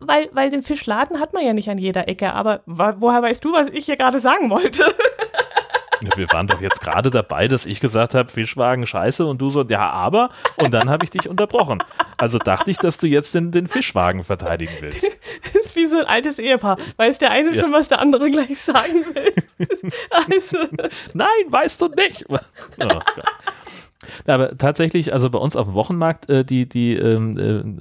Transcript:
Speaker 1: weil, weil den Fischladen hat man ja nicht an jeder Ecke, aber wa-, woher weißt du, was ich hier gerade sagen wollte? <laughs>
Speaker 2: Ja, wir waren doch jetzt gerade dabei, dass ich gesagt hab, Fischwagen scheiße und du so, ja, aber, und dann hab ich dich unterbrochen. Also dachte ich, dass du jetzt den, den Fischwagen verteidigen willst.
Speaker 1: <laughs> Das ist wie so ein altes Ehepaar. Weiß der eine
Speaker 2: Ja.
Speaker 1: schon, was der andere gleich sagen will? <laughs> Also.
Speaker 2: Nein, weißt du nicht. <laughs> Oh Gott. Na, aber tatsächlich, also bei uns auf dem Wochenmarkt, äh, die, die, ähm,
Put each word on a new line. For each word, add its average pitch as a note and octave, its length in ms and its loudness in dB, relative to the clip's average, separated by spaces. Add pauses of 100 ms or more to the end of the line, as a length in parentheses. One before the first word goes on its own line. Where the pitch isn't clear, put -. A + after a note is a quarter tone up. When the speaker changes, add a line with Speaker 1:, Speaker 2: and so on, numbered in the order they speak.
Speaker 1:
weil, D4+ 320 0
weil C4+ 180 0
den C#4 120 -2
Fischladen C#4+ 560 -4
hat D#4 140 -4
man F4 140 -2
ja A3+ 80 2
nicht G#3+ 160 -4
an G3 80 -4
jeder F#3 300 -2
Ecke, F#3 260 -2
aber G#3 320 -2
wa-, G#3 320 0
woher A#3+ 240 4
weißt A#3+ 200 0
du, D#4+ 120 0
was D4 160 2
ich C#4+ 160 -8
hier C#4+ 100 -2
gerade C4 240 2
sagen C4 300 2
wollte? F4+ 340 2
<laughs> - 100 4 (1120)
Speaker 2:
Ja, - 120 -2
wir F#2+ 160 -2
waren F2 160 0
doch E2 120 0
jetzt F#2+ 200 -2
gerade G2+ 320 0
dabei, G#2 340 0
dass B2+ 180 0
ich G2 140 -8
gesagt A2+ 380 0
hab, B2 160 0
Fischwagen B2 560 -2
scheiße G#2+ 360 -2
und C#3 160 -4
du C3+ 100 0
so, C#3 120 2
ja, G#2 260 0
aber, G#3+ 420 0 (260)
und B2+ 180 2
dann A#2+ 160 2
hab D3+ 140 0
ich D#3 60 -8
dich - 180 -6
unterbrochen. G3 500 -2 (380)
Also A#2 220 0
dachte G2+ 340 0
ich, - 60 -4
dass E3+ 200 0
du - 80 0
jetzt D3 300 2
den, E3+ 160 -2
den F3 160 2
Fischwagen F#2 560 -2
verteidigen E2+ 560 -4
willst. D2+ 320 -6
Speaker 1:
<laughs> - 40 -16 (380)
Das G#4+ 120 2
ist - 100 -10
wie E4 100 2
so D#4+ 140 2
ein D4+ 60 0
altes C4+ 340 -2
Ehepaar. A3 360 2 (200)
Weiß A#3 220 2
der C4 120 4
eine D4+ 240 2
Speaker 2:
Ja. - 80 2
Speaker 1:
schon, D#4+ 100 2
was D4 140 4
der - 140 2
andere C#4 320 4
gleich C#4 280 0
sagen D#4+ 340 2 (200)
will? D#4 180 2 (280)
<laughs> F#4 320 -4 (180)
Also. F4+ 460 0 (580)
Speaker 2:
Nein, A#3 140 2 (200)
weißt D4 320 0
du F4 100 2
nicht. F#4 360 -2
<laughs> - 20 -20
Oh C#3+ 80 -2 (520)
Gott. - 160 2 (1200)
Na, D3 80 4
aber C3 240 2
tatsächlich, E3 540 2
also B2+ 180 2
bei A#2+ 80 0
uns D3+ 160 0
auf G#2+ 140 -6
dem F#2+ 60 -4
Wochenmarkt, E3 540 -2
äh, C3+ 160 4
die, B2+ 240 0
die, A#2+ 280 0
ähm, A2 840 0